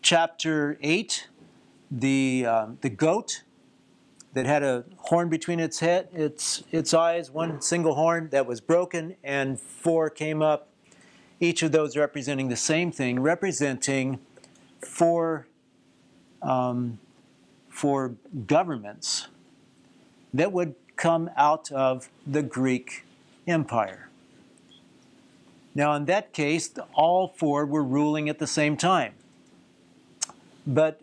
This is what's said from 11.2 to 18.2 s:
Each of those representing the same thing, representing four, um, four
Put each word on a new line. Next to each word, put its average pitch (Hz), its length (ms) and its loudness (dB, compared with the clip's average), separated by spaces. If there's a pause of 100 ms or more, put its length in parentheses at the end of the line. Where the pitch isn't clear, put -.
Each 165 200 2
of 160 80 0
those 147 260 2
representing 139 520 -2
the 123 60 -2
same 165 360 0
thing, 127 280 -2
representing 139 1000 -2 (600)
four, 165 680 0 (960)
um, 123 560 -2 (680)
four 135 460 -2 (320)